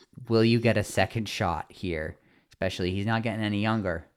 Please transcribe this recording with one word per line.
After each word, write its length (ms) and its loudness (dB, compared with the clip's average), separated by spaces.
will 160 6
you 140 6
get 180 4
a 60 0
second 440 -2
shot 440 -4
here? 460 -6
Especially 420 -2
he's 140 -2
not 180 0
getting 200 -4
any 180 0
younger. 440 -2